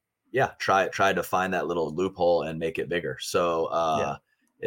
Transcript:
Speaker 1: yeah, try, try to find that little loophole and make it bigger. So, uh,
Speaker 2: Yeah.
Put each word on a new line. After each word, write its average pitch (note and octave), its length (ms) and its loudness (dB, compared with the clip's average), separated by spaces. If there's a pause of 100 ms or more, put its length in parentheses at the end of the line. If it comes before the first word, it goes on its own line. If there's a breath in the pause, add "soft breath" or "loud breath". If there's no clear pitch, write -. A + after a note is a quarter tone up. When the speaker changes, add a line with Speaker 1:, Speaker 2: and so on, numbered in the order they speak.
(320)
Speaker 1:
yeah, B2+ 260 2
try, F#2+ 300 2
try G2 240 2
to F2+ 100 0
find F#2 320 0
that D#2 140 0
little D#2+ 260 -2
loophole F2 480 2
and D#2+ 160 -6
make D#2+ 200 -4
it - 100 -4
bigger. D#2 320 -4
So, E2+ 460 0
uh, D#2+ 340 0
Speaker 2:
Yeah. C#2+ 160 -2 (500)